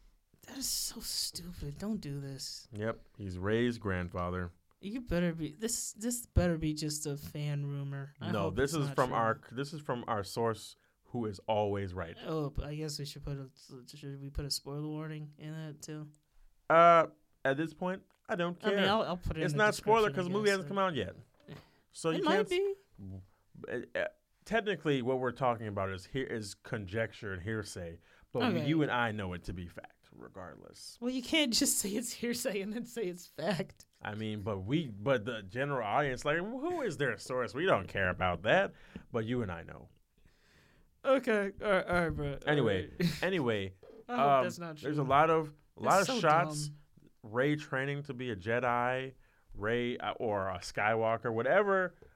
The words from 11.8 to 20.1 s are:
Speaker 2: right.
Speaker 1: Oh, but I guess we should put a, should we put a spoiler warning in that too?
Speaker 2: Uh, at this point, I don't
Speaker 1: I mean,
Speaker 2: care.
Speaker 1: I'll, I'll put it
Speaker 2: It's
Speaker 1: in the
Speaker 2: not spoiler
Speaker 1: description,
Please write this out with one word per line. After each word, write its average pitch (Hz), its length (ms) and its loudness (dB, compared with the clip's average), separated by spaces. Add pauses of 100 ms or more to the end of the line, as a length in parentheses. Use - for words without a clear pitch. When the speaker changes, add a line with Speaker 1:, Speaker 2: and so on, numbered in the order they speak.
Speaker 2:
right. 87 220 -6 (120)
Speaker 1:
Oh, 156 220 -2
but - 160 -6
I 151 100 -8
guess 151 220 -6
we 143 80 -6
should 143 180 -12
put 143 140 -6
a, 135 100 -10 (480)
should 139 260 -12
we 139 80 -10
put 147 160 -4
a 143 40 -4
spoiler 143 380 -6
warning 151 500 -8
in 156 140 -12
that 156 300 -10
too? 151 260 -10 (600)
Speaker 2:
Uh, 165 380 10 (380)
at 135 120 2
this 156 160 -2
point, 185 280 -4 (280)
I - 60 -2
don't 175 280 0
Speaker 1:
I 220 60 2
mean, 196 80 4
Speaker 2:
care. 190 100 4
Speaker 1:
I'll, 214 160 4
I'll 165 140 -2
put 160 200 -4
it 160 60 0
Speaker 2:
It's 175 100 2
Speaker 1:
in 147 60 0
the 214 60 6
Speaker 2:
not 208 100 4
spoiler 214 340 4
Speaker 1:
description, - 60 -6